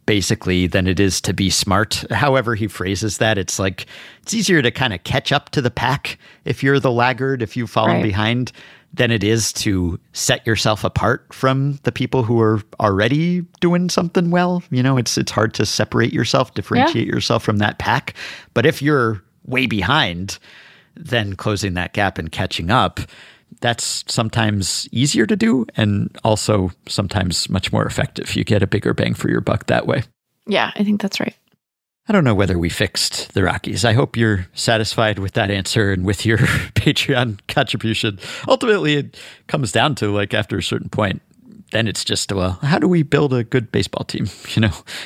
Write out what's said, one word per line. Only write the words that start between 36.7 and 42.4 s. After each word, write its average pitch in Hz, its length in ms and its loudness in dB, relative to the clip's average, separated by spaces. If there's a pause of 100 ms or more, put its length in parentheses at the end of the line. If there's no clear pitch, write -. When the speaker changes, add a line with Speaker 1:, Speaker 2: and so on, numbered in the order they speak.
Speaker 1:
Patreon 127 760 0
contribution. 110 720 -2 (260)
Ultimately, 202 480 2
it - 220 -4 (320)
comes 139 240 -2
down 127 240 4
to, 104 160 0
like, 101 200 0
after 107 260 -2
a 90 40 -2
certain - 260 -4
point, 101 320 -2 (520)
then 110 160 0
it's - 160 -6
just, - 280 -4
well, 92 200 0 (100)